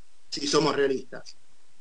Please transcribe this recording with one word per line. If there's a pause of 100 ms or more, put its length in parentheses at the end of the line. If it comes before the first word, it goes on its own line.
(300)
si
somos
realistas. (440)